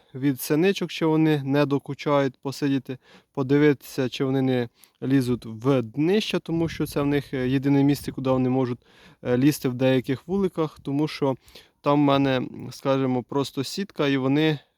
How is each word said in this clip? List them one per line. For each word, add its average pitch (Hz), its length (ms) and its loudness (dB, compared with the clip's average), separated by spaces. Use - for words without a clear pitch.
від 131 260 -2
синичок, 180 500 0
чи - 160 -4
вони 156 380 2
не 139 220 2
докучають, 139 760 -2
посидіти, 139 560 -4
подивитися, 139 760 2
чи - 160 -6
вони 135 180 0
не 127 260 0
лізуть 123 440 0
в 117 360 0
днище, 165 580 -2
тому 165 280 -4
що 151 180 -6
це 147 160 -4
в 143 40 0
них, 143 280 -2
е, 127 140 -2
єдине 139 360 4
місце, 143 280 0
куди 131 180 -2
вони 127 180 2
можуть, 127 320 0
е, 123 160 0
лізти 139 300 2
в 123 60 -4
деяких 131 540 0
вуликах, 175 540 -2
тому 143 260 -2
що 135 260 -2
там 147 200 2
в 147 40 6
мене, 139 380 4
скажімо, 135 520 0
просто 139 420 -4
сітка, 175 440 -4
і 139 80 2
вони 143 420 2